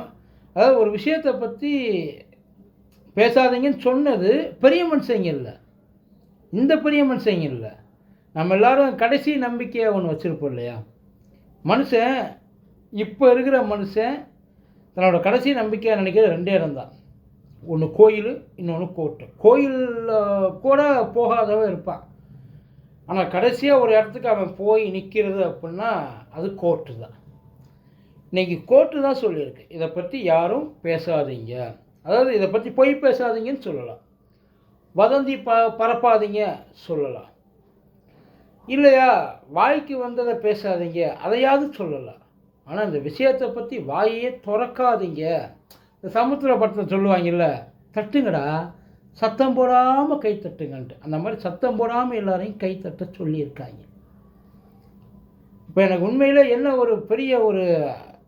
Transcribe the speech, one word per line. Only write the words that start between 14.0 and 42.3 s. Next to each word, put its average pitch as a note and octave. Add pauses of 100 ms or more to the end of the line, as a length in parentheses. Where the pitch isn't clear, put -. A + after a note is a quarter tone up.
தன்னோட F3+
கடைசி B3
நம்பிக்கையா A3
நினைக்கிறது F#3+
ரெண்டே F3+
இடம் D#3+
தான். B2+ (720)
ஒண்ணு D#3+ (120)
கோயிலு, G#3+ (240)
இன்னொன்னு F3
கோர்ட்டு. D#3 (180)
கோயில்ல B3 (500)
கூட C#4
போகாதவன் A3
இருப்பான். F3 (1040)
ஆனா F#3+
கடைசியா B3
ஒரு A3+
இடத்துக்கு G#3+
அவன் G3+
போய் A3
நிக்கிறது F#3+
அப்படின்னா F3 (400)
அது F#3
கோர்ட்டு E3+
தான். - (1160)
இன்னைக்கு F3+
கோர்ட்டு C#4
தான் C4+
சொல்லியிருக்கு, D#3
"இதை D#3+
பத்தி F3
யாரும் F3+ (160)
பேசாதீங்க." C#3+ (480)
அதாவது A#3+
இதை G3
பத்தி A3
பொய் C#4
பேசாதீங்கன்னு B3
சொல்லலாம், B2 (920)
வதந்தி C4
ப-, A3+
பரப்பாதீங்க A3+ (300)
சொல்லலாம், C#3+ (1400)
இல்லையா, C4
வாய்க்கு C4+
வந்ததை A#3+
பேசாதீங்க, F#3+ (100)
அதையாவது C4+
சொல்லலாம். C3+ (460)